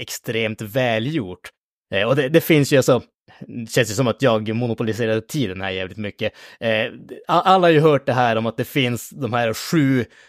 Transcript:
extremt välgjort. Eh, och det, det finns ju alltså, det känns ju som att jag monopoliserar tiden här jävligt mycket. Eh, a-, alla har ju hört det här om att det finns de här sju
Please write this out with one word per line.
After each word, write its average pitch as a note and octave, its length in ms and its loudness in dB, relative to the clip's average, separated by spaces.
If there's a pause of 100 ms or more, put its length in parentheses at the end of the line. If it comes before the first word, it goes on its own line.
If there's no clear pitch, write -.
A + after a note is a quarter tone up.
extremt A2+ 600 -6
välgjort. A2+ 840 -4 (460)
Eh, G2 140 2
och C3+ 80 2
det, C3+ 120 0
det D#3+ 120 4
finns D3 320 2
ju C#3+ 40 4
alltså, B2+ 260 4 (440)
det A2+ 240 -12
känns A2+ 200 0
ju G#2 40 -6
som B2+ 140 0
att A2 140 -2
jag A2 340 2
monopoliserar A2 640 -2
tiden G#2+ 400 -6
här F#2+ 100 -4
jävligt F#2+ 280 -8
mycket. G#2 340 -6 (280)
Eh, A2+ 240 0 (440)
a-, E3+ 160 2
alla F#3+ 220 4
har E3+ 60 6
ju D3+ 80 6
hört D3+ 260 4
det C3 60 0
här A#2+ 240 2
om A2 100 -2
att A2+ 100 -6
det B2+ 80 -2
finns B2 460 -4
de B2 220 -8
här A#2+ 220 -2
sju C3+ 500 0 (240)